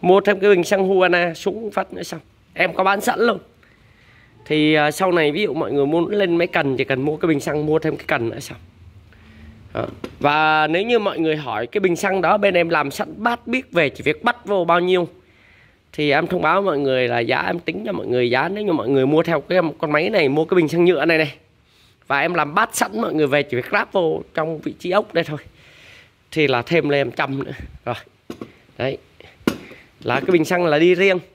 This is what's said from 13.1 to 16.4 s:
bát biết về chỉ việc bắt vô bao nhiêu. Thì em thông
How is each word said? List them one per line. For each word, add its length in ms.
bát 300
biết 240
về 180
chỉ 140
việc 200
bắt 220
vô 200
bao 140
nhiêu. 280
Thì 160
em 160
thông 140